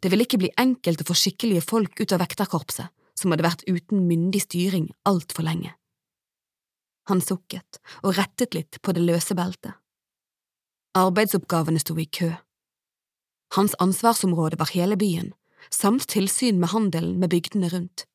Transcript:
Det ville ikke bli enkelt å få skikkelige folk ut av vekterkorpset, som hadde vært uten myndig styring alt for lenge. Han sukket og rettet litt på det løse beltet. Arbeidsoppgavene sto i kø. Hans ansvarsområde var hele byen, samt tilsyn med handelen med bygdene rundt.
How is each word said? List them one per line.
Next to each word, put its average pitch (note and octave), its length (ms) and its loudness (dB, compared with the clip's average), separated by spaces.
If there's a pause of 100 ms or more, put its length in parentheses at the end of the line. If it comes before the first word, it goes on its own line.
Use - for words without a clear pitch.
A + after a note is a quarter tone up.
Det F#3 100 0
ville A3 140 4
ikke A3 160 2
bli F#3 180 0
enkelt A#3+ 400 0
å E3 80 -4
få F3 80 0
skikkelige F#3+ 480 0
folk A3 360 -2
ut G#3 120 0
av F3+ 80 2
vekterkorpset, - 720 -4 (240)
som F3 160 0
hadde E3 140 2
vært E3+ 180 -2
uten F#3 440 0
myndig F3 360 2
styring F3 460 -2 (180)
alt F#3 240 0
for D#3+ 140 -4
lenge. E3 260 -6 (1400)
Han F#3 160 2
sukket - 560 -8 (220)
og F#3+ 160 0
rettet G3+ 340 -2
litt - 300 -10
på G3 100 -2
det F3 140 2
løse E3+ 320 0
beltet. F3+ 340 -6 (1200)
Arbeidsoppgavene F3+ 840 2
sto D#3+ 160 -6
i D#3+ 80 -4
kø. E3 300 -4 (1200)
Hans G3+ 260 2
ansvarsområde F3+ 800 2
var D#3 160 -2
hele F#3 260 2
byen, F3 320 0 (380)
samt A3+ 400 0
tilsyn G3 500 2
med E3+ 140 2
handelen F3+ 460 0
med F3+ 120 2
bygdene F3 400 0
rundt. F3 320 -8 (100)